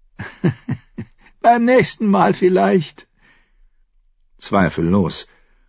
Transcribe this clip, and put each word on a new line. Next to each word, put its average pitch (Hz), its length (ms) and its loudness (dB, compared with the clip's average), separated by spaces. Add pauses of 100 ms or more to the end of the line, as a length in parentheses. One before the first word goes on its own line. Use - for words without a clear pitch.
(180)
<laughs> - 1200 -10
"Beim 240 240 2
nächsten 240 420 2
Mal 196 280 2
vielleicht." 190 760 0 (1300)
Zweifellos 87 880 -2 (420)